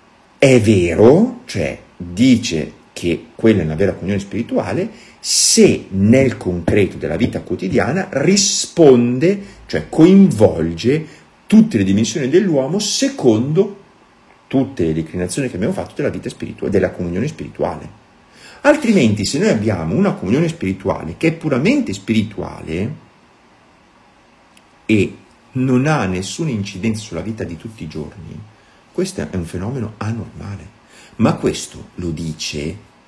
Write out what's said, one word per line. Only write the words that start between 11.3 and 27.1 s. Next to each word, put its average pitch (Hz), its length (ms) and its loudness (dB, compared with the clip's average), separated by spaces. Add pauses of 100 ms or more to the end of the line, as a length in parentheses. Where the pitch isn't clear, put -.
tutte - 300 6
le 98 80 2
dimensioni 113 440 0
dell'uomo 160 520 0
secondo 156 1000 0 (680)
tutte 123 380 -2
le 80 80 -2
declinazioni 90 560 -6
che - 60 -10
abbiamo 117 180 -2
fatto - 200 -10
della 143 140 -4
vita 117 220 -8
spiritua-, - 400 -8
della 90 200 0
comunione 90 380 -6
spirituale. - 800 -8 (560)
Altrimenti, 160 640 4
se 139 140 -2
noi 208 120 2
abbiamo 101 440 -2
una 185 200 2
comunione 143 340 0
spirituale 95 680 -6
che - 120 0
è 156 40 0
puramente 156 600 -2
spirituale 90 1000 -4 (1900)
e 104 300 0 (360)
non 127 340 0
ha 147 200 0
nessuna 98 440 -6
incidenza 104 520 -6
sulla 82 180 -10